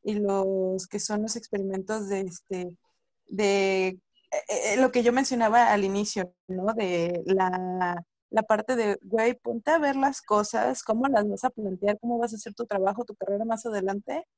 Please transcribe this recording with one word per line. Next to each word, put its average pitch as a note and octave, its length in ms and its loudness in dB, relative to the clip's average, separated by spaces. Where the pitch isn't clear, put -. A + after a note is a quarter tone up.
y G#3 120 -2
los F#3+ 720 0
que G#3 120 -8
son G#3 240 -2
los A3 120 -4
experimentos G3 720 -6
de, G3 120 -2
este, F3+ 560 -8
de, G3 600 2
eh, F#3 100 -4
eh, A3+ 80 2
lo B3+ 100 6
que B3 120 2
yo A#3+ 100 4
mencionaba A#3+ 600 4
al G3+ 100 4
inicio, G3 500 -2
¿no? F#3 260 -2
De F3 520 0
la, F#3 800 0
la A3 140 0
parte G#3+ 320 2
de, G#3 280 0
güey, A3 320 2
ponte A#3 360 -4
a E4 80 4
ver C#4 160 2
las C4+ 260 0
cosas, G#3+ 600 0
cómo A#3 240 0
las G#3+ 220 2
vas G3 160 -6
a B3+ 40 2
plantear, G3+ 500 -2
cómo A#3+ 200 -2
vas A#3 140 -2
a A3 40 -12
hacer G#3 180 -12
tu A#3 100 -6
trabajo, G3+ 400 -2
tu G#3 100 -16
carrera G3+ 300 -2
más A3+ 200 -4
adelante G3+ 600 -4